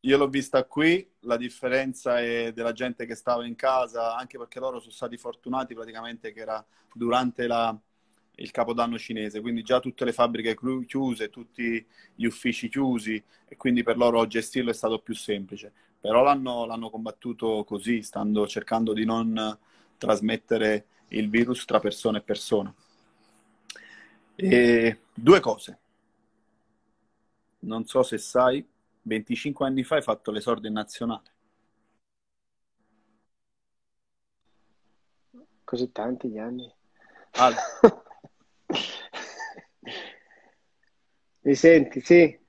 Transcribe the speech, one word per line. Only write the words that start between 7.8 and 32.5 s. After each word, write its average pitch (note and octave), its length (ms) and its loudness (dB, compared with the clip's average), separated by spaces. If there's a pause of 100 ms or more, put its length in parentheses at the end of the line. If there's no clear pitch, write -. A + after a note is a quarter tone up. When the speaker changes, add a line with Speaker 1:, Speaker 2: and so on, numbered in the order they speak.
Speaker 1:
il - 160 -16
Capodanno A#2 460 -2
cinese, G#2+ 440 -8
quindi A#2 200 -6
già B2+ 180 2
tutte B2+ 240 -6
le A#2 100 -2
fabbriche A2+ 420 0
cru-, B2+ 300 -6
chiuse, A#2+ 440 -4
tutti A#2 560 -6 (300)
gli A#2 100 -4
uffici A#2 420 -4
chiusi, A2+ 560 -2 (240)
e - 100 -20
quindi B2 260 0
per A#2 140 0
loro A#2 280 4
gestirlo A#2 460 -4
è - 20 0
stato A2 260 -2
più - 140 -10
semplice. G2+ 580 -8 (300)
Però A2+ 220 4
l'hanno, B2+ 420 2
l'hanno A2+ 240 -8
combattuto A2 760 -4
così, G#2+ 380 -4
stando, G#2 460 -2
cercando A2 460 -2
di A2 120 -2
non A2+ 500 -2 (440)
trasmettere G#2+ 840 0 (240)
il G#2+ 200 -4
virus A#2+ 360 0
tra A2+ 140 2
persona G#2+ 380 -2
e G#2 40 -4
persona. G2+ 520 -2 (1600)
E A#2+ 680 4 (140)
due D#3 260 8
cose. - 380 -6 (1800)
Non A2 260 -8
so - 160 2
se A#2 160 0
sai, B2+ 500 2 (360)
venticinque A#2+ 640 -4
anni C3 160 -2
fa D#3 140 0
hai C#3+ 40 2
fatto - 300 -4
l'esordio G#2+ 380 -4
in G#2+ 40 -4
nazionale. A2 560 -6 (4000)